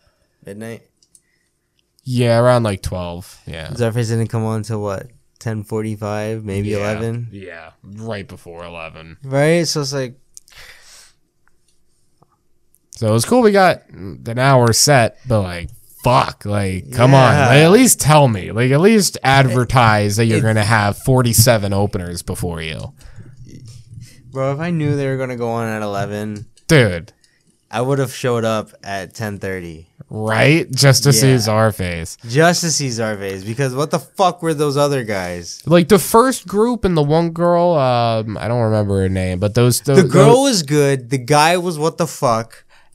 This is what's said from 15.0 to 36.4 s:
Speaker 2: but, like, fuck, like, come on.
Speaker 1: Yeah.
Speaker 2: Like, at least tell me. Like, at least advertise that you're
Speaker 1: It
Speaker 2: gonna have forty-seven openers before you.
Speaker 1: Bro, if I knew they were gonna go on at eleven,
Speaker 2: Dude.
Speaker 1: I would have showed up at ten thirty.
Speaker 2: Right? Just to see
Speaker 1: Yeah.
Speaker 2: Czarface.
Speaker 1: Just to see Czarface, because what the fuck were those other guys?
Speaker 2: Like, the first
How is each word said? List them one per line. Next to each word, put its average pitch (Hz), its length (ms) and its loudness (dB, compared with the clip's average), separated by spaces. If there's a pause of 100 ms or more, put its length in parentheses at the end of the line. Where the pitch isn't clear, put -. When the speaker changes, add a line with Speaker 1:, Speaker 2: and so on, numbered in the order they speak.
Speaker 2:
but, 110 140 2
like, 87 280 -6 (340)
fuck, 107 420 0
like, 98 460 -4
come 127 220 4
on. 127 200 6
Speaker 1:
Yeah. 139 140 4
Speaker 2:
Like, 131 120 4
at 160 120 6
least 240 300 4
tell 147 260 6
me. 87 240 -4
Like, 120 200 0
at 143 100 2
least 208 420 4
advertise 117 960 2
that 117 80 2
you're 110 140 2
Speaker 1:
It - 20 0
Speaker 2:
gonna 110 240 2
have 104 320 2
forty-seven 117 720 2
openers 98 520 -4
before 85 380 -8
you. 78 320 -10 (1400)
Speaker 1:
Bro, 131 220 -4
if 139 60 -6
I 175 120 -6
knew 147 240 -2
they 139 120 -2
were 135 100 -2
gonna 127 200 -6
go 117 140 -4
on 117 160 -4
at 107 140 -6
eleven, 104 640 -6 (200)
Speaker 2:
Dude. 104 460 2 (580)
Speaker 1:
I 113 100 -4
would 135 180 -2
have 123 140 -6
showed 120 300 -4
up 110 280 -4 (120)
at 98 300 -10
ten 104 260 -10
thirty. 85 480 -12 (220)
Speaker 2:
Right? 120 600 0
Just 131 340 2
to - 100 4
see 135 180 4
Speaker 1:
Yeah. 131 60 4
Speaker 2:
Czarface. 104 800 -2 (100)
Speaker 1:
Just 165 340 2
to 165 100 -2
see 143 180 -4
Czarface, 98 560 -6
because 127 300 -4
what 147 160 -4
the 175 80 0
fuck 180 420 -2
were 165 140 -2
those 143 200 -2
other 143 300 0
guys? 90 600 -6
Speaker 2:
Like, 170 220 4
the 202 120 6
first 247 480 0